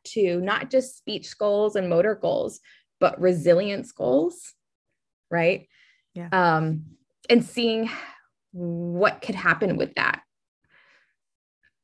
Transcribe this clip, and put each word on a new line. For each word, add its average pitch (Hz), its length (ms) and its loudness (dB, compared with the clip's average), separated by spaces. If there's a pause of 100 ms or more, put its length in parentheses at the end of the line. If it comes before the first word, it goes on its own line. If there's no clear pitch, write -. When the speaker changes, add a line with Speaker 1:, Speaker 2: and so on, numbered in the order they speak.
Speaker 1:
to 175 360 0
not 202 280 -4
just 254 300 -2
speech - 400 -12
goals 208 380 0
and 185 120 -2
motor 175 280 2
goals, - 420 -4 (400)
but - 220 2
resilience 180 720 2
goals, 320 600 -2 (800)
right? 170 380 0 (440)
Speaker 2:
Yeah. 175 200 -12
Speaker 1:
Um, 160 540 2 (420)
and 233 160 6
seeing 226 440 -2 (640)
what 175 720 -2
could 202 140 -8
happen 175 400 0
with - 180 -4
that. - 280 -2 (1600)